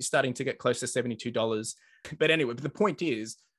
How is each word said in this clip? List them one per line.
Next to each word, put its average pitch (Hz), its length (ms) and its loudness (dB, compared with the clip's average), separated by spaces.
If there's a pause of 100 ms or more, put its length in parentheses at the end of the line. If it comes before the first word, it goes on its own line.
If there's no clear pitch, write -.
starting 135 320 2
to 131 100 -6
get 127 140 -2
close 123 240 2
to 123 60 -4
seventy-two 120 440 -2
dollars. 110 440 -2 (420)
But 156 140 4
anyway, 147 220 2
but 127 100 -10
the 151 60 -4
point 202 320 0
is, 113 360 -2 (220)